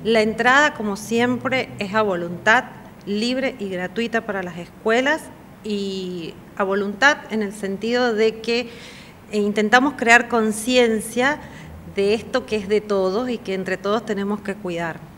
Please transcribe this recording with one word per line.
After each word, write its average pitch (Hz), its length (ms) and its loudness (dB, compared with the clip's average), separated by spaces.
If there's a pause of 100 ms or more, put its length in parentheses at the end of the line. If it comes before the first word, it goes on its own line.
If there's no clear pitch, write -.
La 220 180 4
entrada, 247 540 4
como 208 220 -4
siempre, 247 720 0 (100)
es 202 160 -4
a 220 80 4
voluntad, 180 600 2 (420)
libre 247 500 -2
y 202 120 -8
gratuita 220 560 -4
para 196 180 -4
las 180 140 -10
escuelas, 233 680 0 (400)
y 190 720 -4 (240)
a 202 60 0
voluntad 208 540 2 (120)
en 214 140 -2
el 196 100 -4
sentido 226 600 0
de 220 280 2
que, 240 280 -2 (600)
eh, 214 60 -2
intentamos 214 560 4
crear 233 340 6
conciencia 233 1120 2 (560)
de 196 180 2
esto 233 320 -2
que 214 100 -2
es 196 120 -4
de 208 140 2
todos 202 480 0
y 233 80 -2
que - 160 -6
entre 185 240 -4
todos 208 280 -2
tenemos 202 360 -4
que 196 140 -6
cuidar. 170 440 -6 (180)